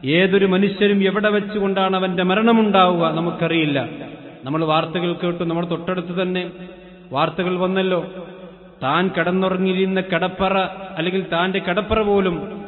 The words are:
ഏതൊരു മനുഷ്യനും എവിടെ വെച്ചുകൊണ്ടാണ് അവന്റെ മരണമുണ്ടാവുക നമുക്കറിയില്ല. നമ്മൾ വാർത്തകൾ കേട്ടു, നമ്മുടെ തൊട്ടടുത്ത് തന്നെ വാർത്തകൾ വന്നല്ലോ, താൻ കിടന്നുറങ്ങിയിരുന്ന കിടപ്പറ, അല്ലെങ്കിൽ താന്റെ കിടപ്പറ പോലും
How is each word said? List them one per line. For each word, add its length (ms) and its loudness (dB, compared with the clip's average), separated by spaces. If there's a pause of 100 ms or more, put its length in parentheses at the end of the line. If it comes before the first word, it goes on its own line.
ഏതൊരു 400 4
മനുഷ്യനും 580 2
എവിടെ 260 2
വെച്ചുകൊണ്ടാണ് 680 0
അവന്റെ 280 0
മരണമുണ്ടാവുക 840 4
നമുക്കറിയില്ല. 800 0 (560)
നമ്മൾ 220 -2
വാർത്തകൾ 480 0
കേട്ടു, 300 -2
നമ്മുടെ 240 0
തൊട്ടടുത്ത് 540 -4
തന്നെ 280 -2 (640)
വാർത്തകൾ 460 0
വന്നല്ലോ, 480 0 (760)
താൻ 340 2
കിടന്നുറങ്ങിയിരുന്ന 840 0
കിടപ്പറ, 560 -2 (400)
അല്ലെങ്കിൽ 360 -2
താന്റെ 260 0
കിടപ്പറ 420 0
പോലും 680 0